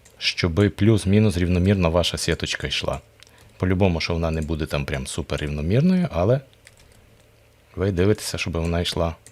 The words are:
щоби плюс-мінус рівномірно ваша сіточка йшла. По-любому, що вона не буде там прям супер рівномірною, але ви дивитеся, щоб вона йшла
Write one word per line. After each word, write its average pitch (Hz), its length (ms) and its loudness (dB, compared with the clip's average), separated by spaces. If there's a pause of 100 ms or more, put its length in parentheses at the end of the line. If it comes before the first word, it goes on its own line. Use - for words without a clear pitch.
(180)
щоби 95 520 0
плюс-мінус 101 680 2
рівномірно 90 540 2
ваша 82 260 0
сіточка - 500 -4
йшла. 69 320 -4 (580)
По-любому, 92 440 2
що - 120 -4
вона 82 180 -2
не 80 100 -2
буде 78 240 -4
там 73 200 -4
прям 67 220 -6
супер 76 340 -6
рівномірною, 107 680 0
але 104 300 2 (1300)
ви 95 160 0
дивитеся, 95 460 0
щоб 85 160 -6
вона 85 280 -2
йшла 85 340 -2 (160)